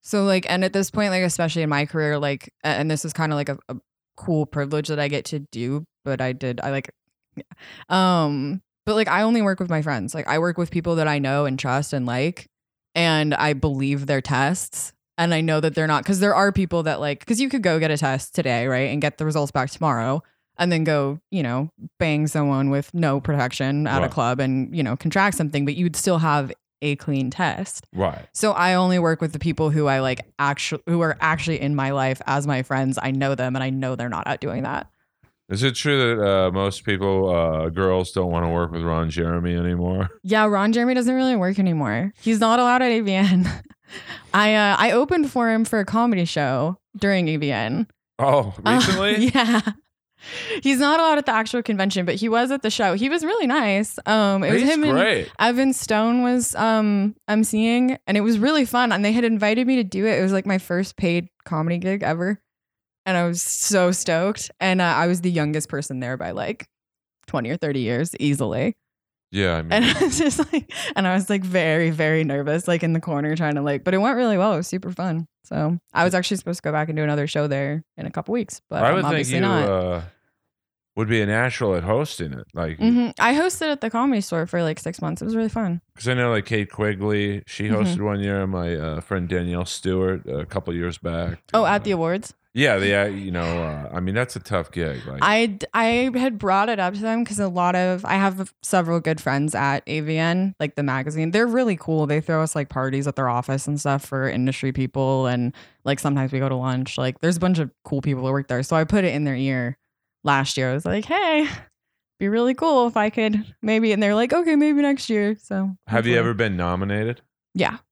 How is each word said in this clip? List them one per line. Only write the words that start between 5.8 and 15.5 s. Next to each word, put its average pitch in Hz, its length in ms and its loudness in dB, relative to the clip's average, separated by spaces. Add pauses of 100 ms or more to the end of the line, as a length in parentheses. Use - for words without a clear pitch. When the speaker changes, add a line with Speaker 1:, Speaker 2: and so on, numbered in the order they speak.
Speaker 1:
but 131 180 -4
I 127 100 -2
did, 127 300 -6
I, 139 80 -4
like, 139 200 -6 (460)
yeah. - 60 -14 (480)
Um, 165 720 2 (240)
but, 214 80 0
like, 220 140 2
I 196 140 2
only 226 200 2
work 196 180 0
with 180 100 -4
my 156 120 0
friends. 131 320 -4
Like, 160 120 -6
I 151 120 0
work 170 180 0
with 175 140 -2
people 170 260 -2
that 156 120 2
I 147 100 2
know 139 260 2
and 131 140 -2
trust 135 340 -2
and 131 140 -2
like, 131 400 -2 (480)
and 156 400 2
I 151 180 2
believe 139 540 -2
their 139 160 2
tests. 143 680 -2 (260)
And 170 160 2
I 160 80 2
know 156 180 2